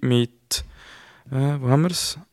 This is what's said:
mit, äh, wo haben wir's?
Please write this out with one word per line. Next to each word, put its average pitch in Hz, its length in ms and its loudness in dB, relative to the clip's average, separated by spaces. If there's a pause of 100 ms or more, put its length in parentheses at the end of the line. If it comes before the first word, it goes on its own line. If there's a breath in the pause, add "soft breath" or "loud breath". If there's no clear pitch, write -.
mit, - 640 0 (680 soft breath)
äh, 135 40 -6 (260)
wo 127 80 -2
haben 143 140 4
wir's? 175 340 -4 (160)